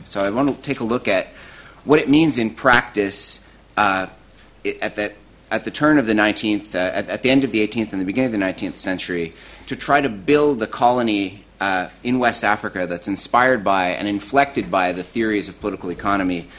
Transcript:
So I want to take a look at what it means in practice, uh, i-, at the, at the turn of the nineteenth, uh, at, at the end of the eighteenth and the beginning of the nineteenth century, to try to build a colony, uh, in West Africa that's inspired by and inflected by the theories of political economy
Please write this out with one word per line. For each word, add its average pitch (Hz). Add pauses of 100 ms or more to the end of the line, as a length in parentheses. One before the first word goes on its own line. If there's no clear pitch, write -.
So -
I 101
want 127
to -
take 135
a 123
look 117
at 95 (580)
what 151
it 156
means 147
in 110
practice, - (320)
uh, 95 (560)
i-, 101
at 107
the, 104 (400)
at 110
the 110
turn 151
of 127
the 110
nineteenth, 107
uh, 92
at, 92
at 101
the 123
end 135
of 110
the 110
eighteenth 107
and 95
the -
beginning 104
of 117
the 107
nineteenth 95
century, 90 (340)
to 127
try 143
to 139
build 135
a 107
colony, 110 (160)
uh, 95 (160)
in 127
West 117
Africa 104
that's 87
inspired 120
by 95
and 90
inflected 104
by 90
the 90
theories 107
of 92
political 95
economy 92 (120)